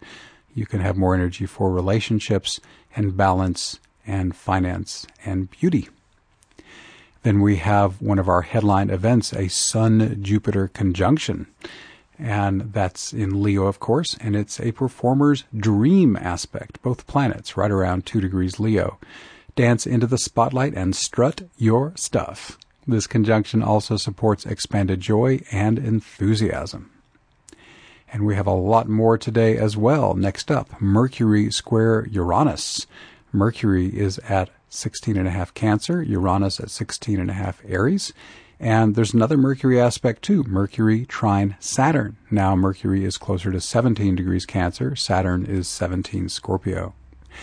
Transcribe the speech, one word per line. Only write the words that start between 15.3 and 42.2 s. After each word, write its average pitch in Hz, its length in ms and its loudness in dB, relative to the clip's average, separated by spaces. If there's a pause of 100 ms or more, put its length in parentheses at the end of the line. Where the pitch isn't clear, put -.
dream 110 580 4
aspect, - 680 -8
both - 260 -6
planets 127 480 -2
right 104 160 2
around 90 340 0
two 113 140 -2
degrees 92 400 -2
Leo. 101 400 0 (560)
Dance 120 300 2
into 120 200 2
the 123 120 0
spotlight 127 560 0
and 92 200 -2
strut - 480 -2 (140)
your 120 400 2
stuff. - 600 -6 (280)
This 113 220 0
conjunction 110 540 2
also 107 340 0
supports 104 500 -2
expanded 95 540 -2
joy 120 500 0
and 107 280 0
enthusiasm. 107 1120 -2 (1200)
And 104 120 -4
we 104 120 0
have 98 100 -2
a 98 80 2
lot 107 340 2
more 110 300 2
today 113 380 2
as 107 200 -2
well. 113 380 2
Next 95 380 -2
up, - 280 -4
Mercury 104 720 2
square 113 560 0
Uranus. 104 800 -2 (460)
Mercury 98 540 2
is 101 340 -4
at 95 300 -2 (180)
sixteen - 480 -6
and 92 100 0
a 87 60 -2
half 90 200 -6
Cancer, 113 480 -2
Uranus 95 600 0
at - 100 -10
sixteen - 480 -6
and 95 120 -2
a 95 40 -4
half 95 320 -6
Aries. 113 460 0 (480)
And 113 340 2
there's 110 200 2
another 120 220 4
Mercury 131 440 2
aspect 120 420 0
too, 190 220 2
Mercury 110 600 0
trine 101 520 0
Saturn. 131 580 0 (140)